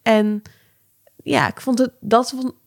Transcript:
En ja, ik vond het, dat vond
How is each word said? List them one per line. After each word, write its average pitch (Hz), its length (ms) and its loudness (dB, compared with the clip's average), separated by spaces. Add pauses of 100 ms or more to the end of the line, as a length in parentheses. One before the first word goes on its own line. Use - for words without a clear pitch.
En 214 400 2 (840)
ja, - 240 0
ik - 140 -8
vond 254 180 -2
het, 254 200 0
dat 226 300 0
vond 254 240 -8 (140)